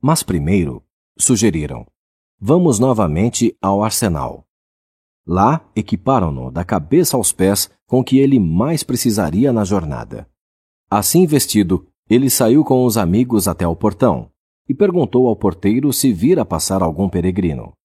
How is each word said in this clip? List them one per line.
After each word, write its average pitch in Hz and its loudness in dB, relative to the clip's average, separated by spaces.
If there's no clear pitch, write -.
"Mas 151 0
primeiro", 80 -2
sugeriram, 92 0
"vamos 143 2
novamente 110 0
ao 98 0
arsenal." 95 -4
Lá, 104 2
equiparam-no 90 -2
da 73 -6
cabeça 117 0
aos 117 -2
pés 98 0
com 127 0
o 123 0
que 127 0
ele 139 4
mais 101 0
precisaria 113 0
na 110 0
jornada. 113 -6
Assim 160 2
vestido, 104 0
ele 127 4
saiu 131 4
com 127 2
os 117 0
amigos 107 0
até 90 -4
ao 82 -2
portão - -2
e - -4
perguntou 143 2
ao 110 2
porteiro 107 -2
se 131 0
vira 120 0
passar 92 -4
algum 85 0
peregrino. 90 -4